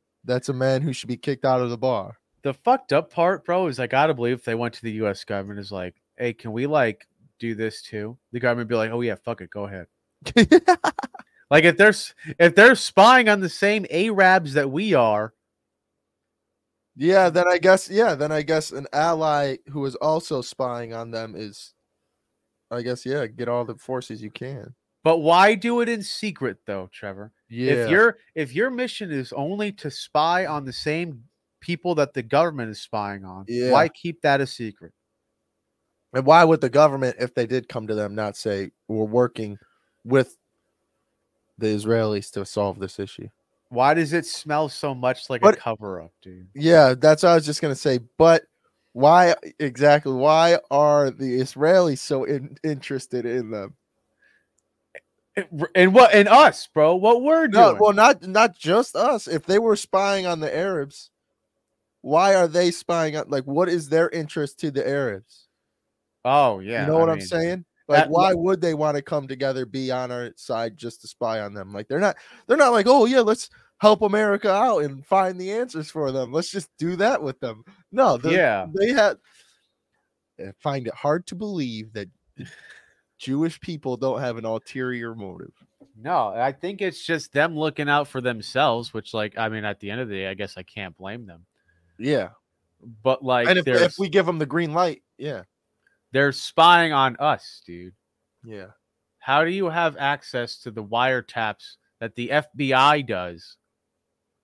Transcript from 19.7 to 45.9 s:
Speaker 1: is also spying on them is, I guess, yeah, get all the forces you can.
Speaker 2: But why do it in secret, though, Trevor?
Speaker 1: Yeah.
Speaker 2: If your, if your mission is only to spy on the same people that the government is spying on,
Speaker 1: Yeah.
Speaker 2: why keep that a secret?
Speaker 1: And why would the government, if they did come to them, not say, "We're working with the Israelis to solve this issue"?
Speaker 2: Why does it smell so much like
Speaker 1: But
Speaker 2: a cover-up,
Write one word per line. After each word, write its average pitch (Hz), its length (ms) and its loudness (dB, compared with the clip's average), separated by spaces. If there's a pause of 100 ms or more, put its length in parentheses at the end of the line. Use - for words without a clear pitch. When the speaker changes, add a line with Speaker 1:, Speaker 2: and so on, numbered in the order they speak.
Speaker 1:
is 131 120 -8
also 156 460 -4
spying 120 520 -8
on 117 160 -12
them 113 260 -10
is, 104 380 -16 (960)
I 120 120 -8
guess, 123 220 -8
yeah, 131 220 -4
get 113 220 -10
all 120 160 -4
the 113 100 -12
forces 123 480 -12
you 107 80 -14
can. 123 460 -16 (260)
Speaker 2:
But 165 160 2
why 180 380 4
do 233 240 -2
it 233 80 -2
in 220 160 -6
secret, 143 600 -8
though, 95 260 -10
Trevor? 101 400 -16 (160)
Speaker 1:
Yeah. 123 240 -2
Speaker 2:
If 117 180 0
your, 214 280 2 (180)
if 135 180 -6
your 233 160 -2
mission 240 400 -8
is 135 220 -6
only 196 400 -6
to 156 180 -12
spy 170 560 -2
on 147 180 -8
the 127 80 -12
same 151 520 -8 (340)
people 175 380 -6
that 139 180 0
the 123 80 -6
government 139 480 -2
is 104 100 -14
spying 101 440 -8
on, 95 240 -16
Speaker 1:
Yeah. 123 240 -2
Speaker 2:
why 156 160 4
keep - 340 -12
that 139 180 2
a 139 60 -4
secret? 107 460 -14 (1200)
Speaker 1:
And 131 100 -2
why 165 200 8
would 160 160 4
the 135 100 0
government, 135 480 2
if 123 160 -6
they 120 120 -2
did 120 220 -4
come 110 200 -10
to 107 80 -6
them, 104 180 -6
not 104 220 -6
say, 98 340 -6 (160)
"We're 110 180 -4
working 110 540 -2 (460)
with 127 320 0 (1200)
the 110 80 -2
Israelis 107 680 -2
to 101 140 -8
solve 101 320 -4
this 95 200 -10
issue"? 101 300 -12 (400)
Speaker 2:
Why 127 240 2
does 160 220 -2
it 165 100 -2
smell 151 460 -6
so 139 240 -8
much 127 340 -4
like 123 140 -8
Speaker 1:
But 202 160 -6
Speaker 2:
a - 20 -20
cover-up, 101 500 -12 (120)